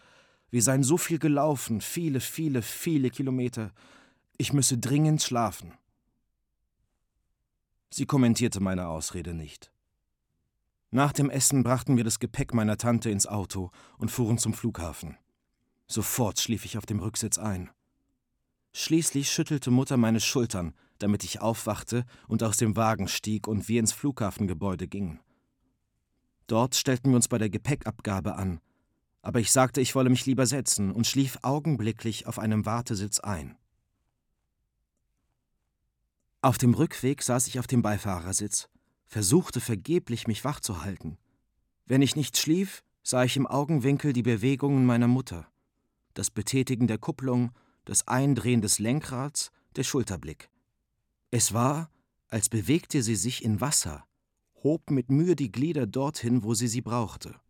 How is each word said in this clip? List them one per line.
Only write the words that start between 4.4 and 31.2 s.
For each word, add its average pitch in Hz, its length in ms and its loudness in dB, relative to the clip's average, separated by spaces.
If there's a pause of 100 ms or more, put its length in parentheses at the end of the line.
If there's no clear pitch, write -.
müsse 135 260 2
dringend 151 440 2
schlafen. 107 520 -2 (2250)
Sie 135 160 -4
kommentierte 120 540 4
meine 92 280 -2
Ausrede 82 460 -6
nicht. - 380 -12 (1160)
Nach 139 220 2
dem 143 180 2
Essen 135 320 2
brachten 123 340 2
wir 117 80 2
das 110 160 -2
Gepäck - 340 -4
meiner 107 240 2
Tante 117 320 0
ins 98 160 0
Auto 95 440 -6 (280)
und 110 120 -4
fuhren 113 280 2
zum 110 160 -2
Flughafen. 82 640 -8 (680)
Sofort - 540 -2
schlief - 240 -2
ich - 140 -8
auf 101 80 -10
dem 104 140 -2
Rücksitz 104 380 -4
ein. 92 320 -6 (1000)
Schließlich 156 580 0
schüttelte 151 400 -2
Mutter 131 260 4
meine 113 240 4
Schultern, 104 540 -2 (240)
damit 101 260 0
ich 98 160 -8
aufwachte 110 640 -2 (240)
und 113 140 0
aus 110 140 0
dem 110 200 2
Wagen 110 320 2
stieg 104 400 -4
und 104 200 -2
wir 117 120 2
ins 110 120 2
Flughafengebäude 95 960 -2
gingen. 92 320 -8 (1300)
Dort 117 300 2
stellten 135 340 2
wir 123 60 8
uns 120 120 4
bei 123 100 0
der 107 120 0
Gepäckabgabe 104 840 -4
an, 92 240 -4 (640)
aber 117 180 0
ich 107 100 0
sagte, 131 300 4
ich 123 140 0
wolle 131 160 4
mich 123 160 2
lieber 131 200 2
setzen 113 460 0
und 113 140 0
schlief 135 360 0